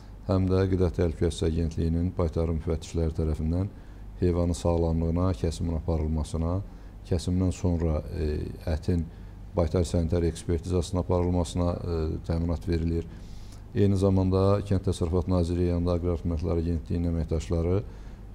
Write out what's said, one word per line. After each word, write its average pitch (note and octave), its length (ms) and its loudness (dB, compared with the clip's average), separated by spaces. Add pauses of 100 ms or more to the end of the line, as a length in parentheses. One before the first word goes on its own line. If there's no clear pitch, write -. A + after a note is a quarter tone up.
(280)
həm F#2+ 200 4
də F#2+ 220 4
Qida F#2 280 2
Təhlükəsizliyi E2 540 2
Agentliyinin E2+ 680 0
baytarı E2 420 0
müfəttişləri D#2+ 580 -2
tərəfindən E2 560 0 (460)
heyvanın F2 340 4
sağlamlığına, E2+ 800 2 (100)
kəsimin E2+ 400 -2
aparılmasına, E2 800 0 (480)
kəsimdən F2+ 420 2
sonra, E2 520 0 (120)
e, D#2 220 -2 (320)
ətin E2 340 0 (520)
baytar F2+ 280 2
sanitar E2+ 400 2
ekspertizasının F2 760 0
aparılmasına, F2 720 0
e, F2 240 -4 (320)
təminat E2+ 400 -2
verilir. E2 380 0 (680)
Eyni G2+ 220 4
zamanda F#2+ 720 4
Kənd F#2 200 0
Təsərrüfat F2 400 0
Nazirliyi F2 460 2
yanında F2 240 2
Aqrar E2+ 240 0
Xidmətlər E2+ 420 0
Agentliyinin E2+ 480 0
əməkdaşları E2 680 0 (540)